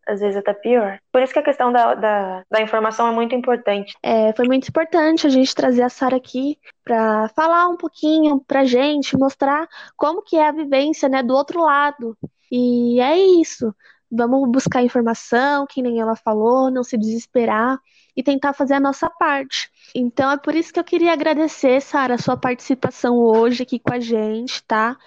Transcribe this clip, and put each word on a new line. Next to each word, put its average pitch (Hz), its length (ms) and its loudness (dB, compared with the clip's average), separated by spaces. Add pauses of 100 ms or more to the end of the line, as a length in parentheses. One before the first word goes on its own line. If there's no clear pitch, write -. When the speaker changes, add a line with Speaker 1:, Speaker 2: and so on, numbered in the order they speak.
Speaker 1:
Às 202 140 -6
vezes 202 160 -2
até 202 160 -2
pior. 208 440 -2 (140)
Por 254 100 2
isso 262 120 -2
que - 40 -2
a 294 60 2
questão 269 280 0
da, 233 220 2
da, 196 560 -2
da 220 120 0
informação 220 460 -2
é 233 40 0
muito 233 240 -2
importante. 240 640 -2
Speaker 2:
É, 220 320 2
foi 247 140 0
muito 262 200 0
importante 320 600 0
a - 20 4
gente 262 240 2
trazer 247 300 2
a 247 60 0
Sara 254 260 -2
aqui 262 420 -6 (260)
pra 220 520 0
falar 339 320 2
um 349 100 -4
pouquinho 302 640 0
pra 269 240 0
gente, 269 520 0
mostrar 277 520 0 (280)
como 330 280 -2
que - 140 -2
é 302 100 4
a 294 60 0
vivência, 285 540 -2
né, 262 140 0
do 247 140 0
outro 339 260 -2
lado. 285 560 0 (340)
E 240 480 2
é 277 160 2
isso. 339 600 2 (360)
Vamos 240 380 2
buscar 254 320 0
informação, 247 840 0
que 254 160 -8
nem 233 160 -2
ela 226 160 -2
falou, 233 560 0
não 254 120 -4
se 247 140 -6
desesperar 226 800 -2 (400)
e 262 60 -4
tentar 277 300 0
fazer 277 200 -2
a 277 60 2
nossa 277 280 -2
parte. 285 640 -4 (260)
Então, 254 360 0
é 294 60 -2
por 294 160 -4
isso 330 200 -4
que 349 60 -2
eu 330 40 -2
queria 339 300 0
agradecer, 302 680 0
Sara, 269 360 -2
a - 20 -2
sua 247 180 -2
participação 247 840 -2
hoje 233 460 2
aqui 247 160 -6
com - 140 -4
a 247 60 -4
gente, 226 640 -4
tá? 226 440 -2